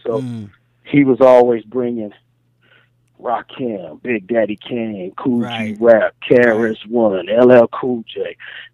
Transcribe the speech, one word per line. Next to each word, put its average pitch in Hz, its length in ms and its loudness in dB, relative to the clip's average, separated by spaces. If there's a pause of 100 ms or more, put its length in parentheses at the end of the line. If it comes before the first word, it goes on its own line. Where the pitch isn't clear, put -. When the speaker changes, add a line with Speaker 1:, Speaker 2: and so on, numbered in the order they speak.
Speaker 1:
So 117 160 -4
Speaker 2:
Mm. 117 300 -12 (340)
Speaker 1:
he 143 200 2
was 131 180 2
always 123 420 6
bringing 120 480 -8 (1040)
Rakim, 104 840 -10
Big 113 240 -6
Daddy 107 300 -4
Kane, 110 600 -10
Cool 120 240 -4
Speaker 2:
Right. 110 340 -8
Speaker 1:
G 104 80 -8
Rap, 110 380 4
K - 240 0
R 113 220 0
S 110 100 -6 (100)
One, 104 440 -2
L 123 200 4
L 120 180 6
Cool 127 380 -8
J, 90 300 -10 (380)